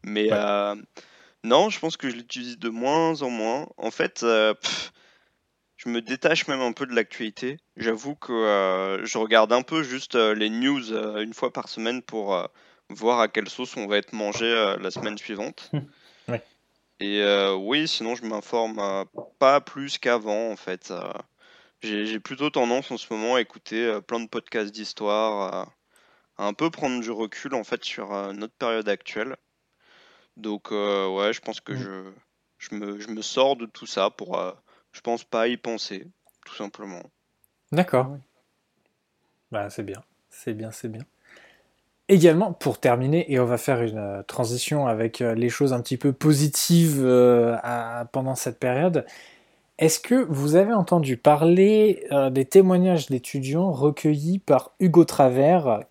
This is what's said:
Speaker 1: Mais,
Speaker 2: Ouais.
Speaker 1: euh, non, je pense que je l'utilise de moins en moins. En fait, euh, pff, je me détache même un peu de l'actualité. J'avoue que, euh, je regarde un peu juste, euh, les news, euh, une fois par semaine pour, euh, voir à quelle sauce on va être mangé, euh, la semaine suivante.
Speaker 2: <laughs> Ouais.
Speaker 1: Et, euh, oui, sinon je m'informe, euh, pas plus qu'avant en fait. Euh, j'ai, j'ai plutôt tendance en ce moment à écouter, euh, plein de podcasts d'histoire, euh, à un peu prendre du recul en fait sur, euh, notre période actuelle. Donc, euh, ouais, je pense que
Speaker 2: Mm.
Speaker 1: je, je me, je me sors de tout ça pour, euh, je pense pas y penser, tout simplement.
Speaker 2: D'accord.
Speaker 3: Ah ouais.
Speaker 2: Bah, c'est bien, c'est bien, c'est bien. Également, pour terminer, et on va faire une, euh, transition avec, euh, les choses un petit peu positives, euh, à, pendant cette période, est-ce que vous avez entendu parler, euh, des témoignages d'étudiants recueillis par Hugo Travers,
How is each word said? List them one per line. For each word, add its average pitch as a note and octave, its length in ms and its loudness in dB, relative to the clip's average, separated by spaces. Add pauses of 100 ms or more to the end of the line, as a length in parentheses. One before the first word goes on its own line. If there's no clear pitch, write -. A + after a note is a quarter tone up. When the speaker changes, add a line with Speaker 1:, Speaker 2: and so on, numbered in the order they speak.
Speaker 1:
Mais, G#2+ 280 0
Speaker 2:
Ouais. G#2 60 0
Speaker 1:
euh, G#2 360 -2 (680)
non, D#3 260 4
je - 80 -8
pense D#3+ 180 -4
que C#3 140 -8
je A#2 60 -10
l'utilise A#2+ 420 -12
de A#2 100 -8
moins C#3+ 540 0
en B2+ 80 -4
moins. A#2 460 -4
En A#2 140 -6
fait, - 340 -6
euh, G#2+ 300 4
pff, - 380 -8 (840)
je - 120 -10
me A#2 140 -4
détache C#3+ 460 -2
même C3+ 120 -2
un A#2+ 120 0
peu C#3 140 -8
de B2 80 -10
l'actualité. A#2 640 -4 (180)
J'avoue A#2 400 -6
que, - 160 -10
euh, G2 720 0
je A2+ 120 -8
regarde A2 360 4
un B2+ 100 2
peu D#3 220 -4
juste, C3 320 -6
euh, A2 180 4
les G#2+ 160 -2
news, B2 420 -2
euh, G#2+ 300 -6
une A2 120 -10
fois B2 180 -4
par - 160 -10
semaine A#2 340 -6
pour, G2+ 320 -4
euh, F2 100 -2 (460)
voir A2+ 300 0
à A2 80 4
quelle G#2 200 -6
sauce - 280 -12
on G#2+ 100 -8
va G2+ 100 0
être - 160 -4
mangé, G#2+ 340 -6
euh, G#2+ 320 0
la F#2+ 120 -8
semaine G#2+ 260 -8
suivante. A2 560 -12
Speaker 2:
<laughs> D3 80 -4 (480)
Ouais. A#2+ 140 -6 (580)
Speaker 1:
Et, G2+ 220 -2
euh, G2+ 320 2
oui, B2+ 340 -2
sinon A#2 260 -4
je A#2 120 -12
m'informe, A2 540 -4
euh, G2 240 -4 (340)
pas C#3 240 4
plus C#3 340 -10
qu'avant A2+ 540 -2
en G2+ 60 -8
fait. - 340 -12
Euh, F#2 200 -10 (680)
j'ai, G#2+ 240 -4
j'ai A2 160 -6
plutôt C3+ 300 -6
tendance B2+ 400 -2
en A#2 80 -8
ce - 120 -14
moment A#2 260 -2
à B2 40 4
écouter, A2+ 460 -6
euh, G#2 160 -4
plein A#2 180 -6
de A2+ 80 -12
podcasts A2 460 -6
d'histoire, G#2+ 800 -4
euh, F#2+ 100 -8 (720)
à G2+ 100 -6
un G#2 60 -2
peu D3+ 160 -2
prendre B2+ 320 -4
du A2+ 100 -8
recul A2+ 440 -8
en A2 100 -4
fait - 180 -6
sur, G#2 300 -10
euh, G2 220 -8
notre G#2 180 -12
période A2+ 380 -4
actuelle. A2 460 -6 (1000)
Donc, G#2 340 -8
euh, G2+ 380 -2
ouais, G2+ 240 -2
je - 80 -8
pense - 220 -12
que - 100 -14
Speaker 2:
Mm. C3 60 -8
Speaker 1:
je, G2 240 -12 (560)
je - 160 -16
me, G2+ 260 -10
je G#2+ 80 -16
me G#2+ 140 -10
sors C3 340 2
de A2+ 80 -12
tout A2+ 220 -18
ça G2 240 -2
pour, F#2 280 -10
euh, F2+ 140 -6 (400)
je - 80 -20
pense A#2 240 -6
pas A#2 240 -2
y A#2+ 80 -2
penser, A2 500 -10 (380)
tout - 120 -20
simplement. G2+ 480 -12 (680)
Speaker 2:
D'accord. C#3+ 380 2
Speaker 3:
Ah - 20 -12
ouais. C#3+ 60 -14 (1300)
Speaker 2:
Bah, G2+ 200 -6
c'est A2+ 120 -10
bien, G2 220 -12 (240)
c'est - 240 -10
bien, A2 200 -10
c'est - 160 -12
bien. A2 180 -12 (1040)
Également, F3 440 8
pour - 260 -2
terminer, C3+ 500 2
et C3 80 2
on B2+ 60 4
va A#2+ 140 0
faire A#2+ 240 0
une, A2 160 -4
euh, G2+ 240 -8
transition B2+ 640 -2
avec, A2+ 340 -2
euh, A#2 140 0
les A#2 160 0
choses C3 240 0
un A#2+ 80 -2
petit B2+ 160 -4
peu C#3+ 160 2
positives, D3+ 880 4
euh, B2 580 6
à, A#2+ 500 -6
pendant C3 220 -4
cette B2 240 -8
période, C#3 460 0 (720)
est-ce D#3+ 240 2
que - 140 0
vous D#3 420 2
avez G3+ 160 6
entendu E3+ 460 2
parler, F#3 920 6
euh, C#3 200 2
des C3+ 160 2
témoignages F#3 600 6
d'étudiants C#3 640 -2
recueillis D3+ 640 0
par - 320 2 (100)
Hugo F3 240 8
Travers, C3+ 880 4